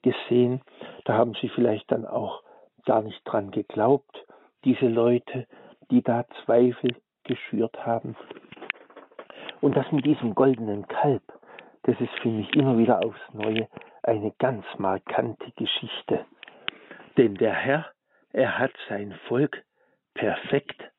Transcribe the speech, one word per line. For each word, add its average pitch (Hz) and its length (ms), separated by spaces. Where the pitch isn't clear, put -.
gesehen. 123 600
Da 117 80
haben 113 280
sie 120 80
vielleicht 110 420
dann 113 140
auch - 380
gar 110 160
nicht 107 240
dran 101 260
geglaubt, - 720
diese 127 240
Leute, 123 600
die 123 120
da 117 240
Zweifel 123 520
geschürt - 640
haben. 117 300
Und 143 160
das 131 140
mit 139 140
diesem 127 280
goldenen 113 540
Kalb, - 360
das - 160
ist 120 220
für 120 80
mich 107 260
immer 135 220
wieder 113 280
aufs - 280
Neue 110 340
eine 107 360
ganz 123 260
markante 98 760
Geschichte. - 680
Denn 110 180
der 107 180
Herr, 143 320
er 120 260
hat 127 140
sein 101 240
Volk 139 360
perfekt - 680